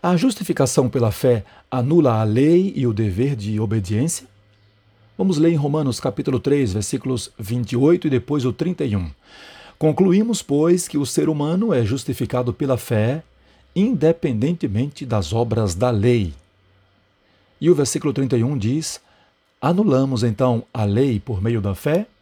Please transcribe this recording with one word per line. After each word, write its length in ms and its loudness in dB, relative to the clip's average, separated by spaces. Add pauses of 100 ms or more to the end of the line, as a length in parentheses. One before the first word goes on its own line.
A 140 2
justificação 720 0
pela 240 0
fé 320 0 (260)
anula 520 2
a 20 2
lei 500 2
e 140 0
o 60 0
dever 420 -2
de 240 -4
obediência? 680 -2 (920)
Vamos 200 0
ler 140 4
em 60 2
Romanos 420 -2
capítulo 400 -2
três, 320 0
versículos 640 -4
vinte 360 -6
e 40 0
oito 300 4
e 20 0
depois 360 -2
o 80 0
trinta 320 -4
e 100 -2
um. 160 -4 (680)
"Concluímos, 640 2
pois, 460 2
que 100 -4
o 80 0
ser 220 -4
humano 460 0
é 100 2
justificado 680 -4
pela 240 -2
fé, 460 -2 (520)
independentemente 1300 0
das 280 -2
obras 420 0
da 140 0
lei." 440 2 (1300)
E 100 0
o 60 8
versículo 380 -2
trinta 240 0
e 60 2
um 140 0
diz: 440 -4 (600)
"Anulamos, 640 2
então, 400 0 (100)
a 120 -2
lei 340 2
por 220 -6
meio 180 0
da 160 -2
fé? 300 -2 (160)